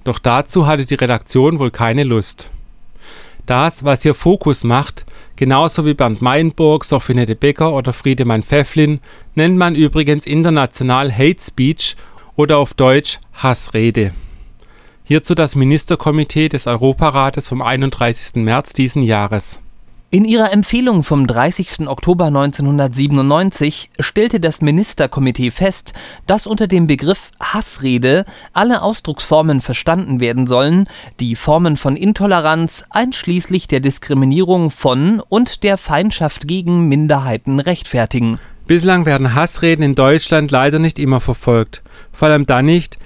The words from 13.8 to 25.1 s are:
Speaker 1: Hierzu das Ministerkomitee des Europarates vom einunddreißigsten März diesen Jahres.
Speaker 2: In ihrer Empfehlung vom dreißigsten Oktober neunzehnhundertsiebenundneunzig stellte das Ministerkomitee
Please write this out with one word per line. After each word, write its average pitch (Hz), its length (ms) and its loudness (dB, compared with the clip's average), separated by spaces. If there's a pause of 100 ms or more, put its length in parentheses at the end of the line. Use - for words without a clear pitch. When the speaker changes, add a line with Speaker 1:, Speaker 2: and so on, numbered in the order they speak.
Speaker 1:
Hierzu 156 300 0
das 156 220 0
Ministerkomitee 151 920 0
des 139 200 -6
Europarates 135 800 0
vom 127 160 -6
einunddreißigsten 123 800 -2
März 117 300 -2
diesen 135 280 0
Jahres. 104 580 -2 (520)
Speaker 2:
In 196 140 4
ihrer 220 260 2
Empfehlung 214 520 2
vom 139 240 2
dreißigsten 147 600 -2
Oktober 165 440 0
neunzehnhundertsiebenundneunzig 143 1700 0
stellte 214 400 -2
das 165 200 -2
Ministerkomitee 139 920 0